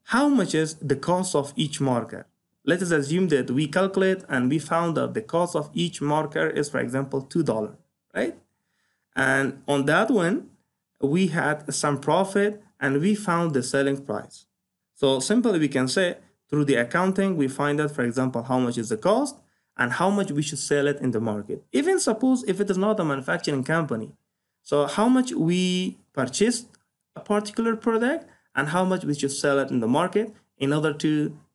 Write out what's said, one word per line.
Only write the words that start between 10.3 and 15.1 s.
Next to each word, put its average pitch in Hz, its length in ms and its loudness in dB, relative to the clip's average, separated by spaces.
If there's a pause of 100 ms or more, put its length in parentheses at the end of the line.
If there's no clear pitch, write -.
we 170 260 2
had 151 460 -2
some 143 260 0
profit 190 640 0 (160)
and 139 220 0
we 202 140 2
found 170 380 0
the 123 100 0
selling 139 420 0
price. - 400 -10 (480)
So 135 260 2